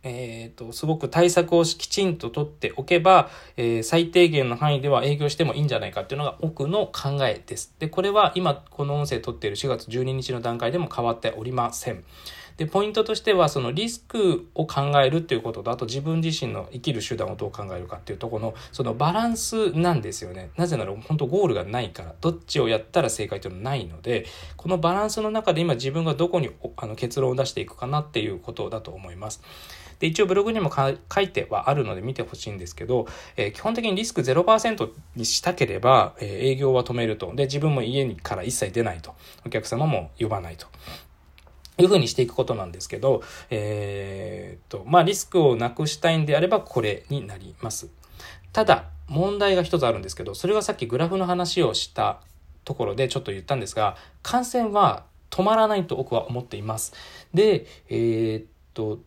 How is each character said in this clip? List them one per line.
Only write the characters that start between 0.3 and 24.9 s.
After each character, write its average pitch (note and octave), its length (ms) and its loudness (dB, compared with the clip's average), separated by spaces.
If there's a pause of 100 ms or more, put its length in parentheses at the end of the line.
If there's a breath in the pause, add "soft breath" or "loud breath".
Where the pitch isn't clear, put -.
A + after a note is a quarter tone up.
ー - 20 -16
っ - 40 -20
と、 A#2 180 -14
す - 120 -10
ご D#3 140 0
く C#3 100 -4
対 F3 220 6
策 F3 240 4
を E3+ 100 8
き - 220 -4
ち - 180 0
ん F3 120 2
と - 120 -6
取 D3 180 -4
っ - 40 -12
て - 260 -6
お C3+ 80 -6
け F3 140 6
ば、 F3 320 8 (260 loud breath)
え A#2 240 0
ー、 - 20 -4
最 E3+ 280 2
低 F3 180 8
限 C#3 220 2
の A#2+ 60 -2
範 D3 180 2
囲 C3+ 80 0
で C#3+ 60 0
は B2+ 160 4
営 C#3+ 120 2
業 C#3+ 140 0
し - 40 -6
て E3+ 100 0
も - 100 0
い C#3+ 60 -2
い - 20 2
ん D3 60 2
じ B2+ 60 0
ゃ A2+ 60 0
な F#2+ 60 -6
い - 60 -8
か G2 100 -4
っ - 40 -8
て - 80 -6
い - 20 -6
う - 20 -6
の D3 60 -2
が C#3 180 -4
奥 D#3 260 -4
の G3+ 180 2
考 - 260 -4 (120)
え G#2+ 220 0
で - 100 -10
す。 - 220 -12
で、 D#3+ 100 -4
こ F#3 140 -2
れ G3+ 80 2
は G3+ 240 6
今 E3+ 340 0
こ - 160 -6
の C#3+ 120 -2
音 D3 100 0
声 B2 140 -2
撮 - 120 -6
っ - 20 -4
て - 120 -6
い G2+ 40 0
る G2+ 60 -8
四 C3+ 100 -6
月 B2 220 -4
十 B2 160 -2
二 C3 80 -2
日 C3 200 -4
の B2 100 -4
段 A#2 160 -4
階 A#2 140 -2
で F3 60 0
も E3 160 -4
変 A#2+ 80 -2
わ A#2 120 2
っ - 60 -16
て A2 140 -2
お A2 80 -10
り B2 100 -6
ま A#2+ 200 0
せ - 200 -6
ん。 F2+ 120 -12 (540 loud breath)
で、 D#3+ 80 -2
ポ G3 180 2
イ - 20 -2
ン G#3+ 60 -4
ト A3 100 2
と G#3+ 140 0
し - 40 -6
て A3 120 4
は、 F3+ 160 6
そ C#3 120 0
の B2 120 -2
リ G3+ 160 -2
ス - 180 -10
ク G3+ 480 2
を D#3+ 120 0
考 C#3+ 260 0 (100)
え C3 80 6
る D#3 80 0
っ - 40 0
て D#3+ 120 -2
い A2+ 40 0
う - 20 -2
こ A2+ 120 -4
と G#2+ 120 -8
と、 A#2 80 -2
あ A#2+ 40 -2
と A#2+ 100 -6
自 A#2+ 140 -6
分 D#3+ 200 0
自 D#3+ 260 -2
身 G#2+ 60 -4
の G2 180 -8
生 B2+ 100 -12
き D#3 120 -2
る A2 120 -2
手 - 120 -4
段 G2+ 160 -4
を - 20 -6
ど G#2 140 -6
う - 20 -6
考 - 140 -10 (100)
え F2+ 60 -8
る F2 80 -10
か - 80 -10
っ F2+ 40 -14
て - 120 -10
い G2 40 -8
う - 20 -14
と A#2+ 100 -6
こ A2+ 80 -6
ろ G2+ 60 -4
の、 A2+ 120 -6 (160 loud breath)
そ - 140 -4
の A#2 100 -2
バ D3 160 2
ラ A3 160 2
ン A#3 100 0
ス A3 360 0
な E3+ 200 2
ん D3 80 2
で F#2+ 120 -8
す - 100 -10
よ F2 100 -12
ね。 D#2+ 240 -12
な F3 120 0
ぜ D#3+ 80 -2
な A2 80 -2
ら G2 100 -6
本 A2+ 220 -4
当 D3+ 100 0
ゴ F3 180 2
ー E3 40 4
ル A#2+ 60 2
が F2+ 100 -2
な G#2+ 160 -4
い A2 100 -4
か - 140 -14
ら、 D#2+ 160 -14
ど E3 100 2
っ E3 160 -6
ち - 140 0
を A#2 80 4
や A2 100 2
っ - 60 -6
た - 180 0
ら A2+ 80 0
正 G#2+ 160 -4
解 G2+ 140 -6
っ - 20 -18
て G2 60 -8
い - 20 -8
う F#2 40 -12
の F2+ 40 -12
は G2+ 60 -10
な C3+ 100 -2
い G#2+ 120 -4
の D#2+ 140 -14
で、 A2+ 260 -2 (300 loud breath)
こ - 120 -8
の F3+ 100 2
バ E3 140 4